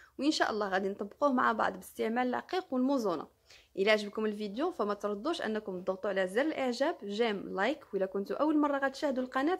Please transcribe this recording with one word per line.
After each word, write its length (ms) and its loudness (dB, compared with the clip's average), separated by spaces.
وان 120 2
شاء 200 2
الله 180 0
غادي 200 2
نطبقوه 440 0
مع 200 4
بعض 240 0
باستعمال 520 -2
العقيق 420 -2
والموزونه. 560 2
الى 140 4
عجبكم 360 2
الفيديو 440 -2
فما 240 -2
تردوش 480 -4
انكم 380 -4
تضغطوا 300 -2
على 160 2
زر 160 2
الاعجاب، 640 0
جيم، 520 -2
لايك، 380 -2
وإلا 120 0
كنتوا 300 -4
اول 220 2
مره 200 2
غتشاهدوا 460 0
القناه 360 0